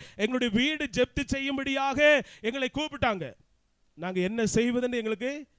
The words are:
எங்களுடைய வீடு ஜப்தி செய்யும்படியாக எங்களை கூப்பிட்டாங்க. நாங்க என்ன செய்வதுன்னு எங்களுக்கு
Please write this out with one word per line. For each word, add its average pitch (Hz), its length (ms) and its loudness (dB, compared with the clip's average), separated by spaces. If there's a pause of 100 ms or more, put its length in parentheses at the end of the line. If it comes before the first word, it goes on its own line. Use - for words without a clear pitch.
(160)
எங்களுடைய 240 400 0
வீடு 294 400 0
ஜப்தி 262 300 0
செய்யும்படியாக 269 1000 2 (160)
எங்களை 254 380 -4
கூப்பிட்டாங்க. 214 560 -2 (600)
நாங்க 180 260 -4
என்ன 220 220 0
செய்வதுன்னு 240 500 2
எங்களுக்கு 240 540 -4 (120)